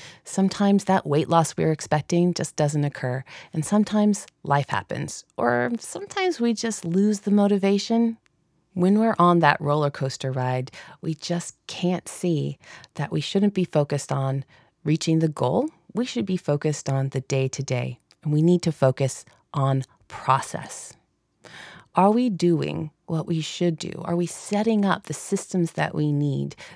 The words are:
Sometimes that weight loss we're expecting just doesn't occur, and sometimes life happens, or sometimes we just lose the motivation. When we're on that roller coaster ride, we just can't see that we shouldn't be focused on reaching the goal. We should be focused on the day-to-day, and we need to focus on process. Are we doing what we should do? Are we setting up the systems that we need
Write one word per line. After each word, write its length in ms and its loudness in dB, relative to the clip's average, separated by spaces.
Sometimes 600 2
that 240 2
weight 220 2
loss 280 2
we're 140 2
expecting 640 0
just 200 -6
doesn't 280 0
occur, 400 -4
and 140 -4
sometimes 640 2
life 260 0
happens, 560 -4
or 440 0
sometimes 600 -4
we 140 2
just 320 -6
lose 360 2
the 100 -2
motivation. 880 2
When 240 4
we're 180 2
on 220 6
that 200 4
roller 300 0
coaster 420 -4
ride, 380 -2
we 140 -4
just 400 -6
can't 420 -2
see 520 -2
that 180 -6
we 80 -2
shouldn't 360 0
be 100 2
focused 460 -2
on 340 -2
reaching 360 2
the 80 2
goal. 440 0
We 100 -2
should 220 -4
be 100 -2
focused 500 -2
on 220 -2
the 120 -4
day-to-day, 760 -4
and 80 -2
we 120 4
need 180 6
to 100 0
focus 540 2
on 300 0
process. 880 -4
Are 160 6
we 180 2
doing 600 0
what 180 -4
we 160 -2
should 380 -2
do? 260 -10
Are 100 -2
we 120 0
setting 580 0
up 220 0
the 80 -6
systems 560 -2
that 240 -4
we 160 0
need 440 -2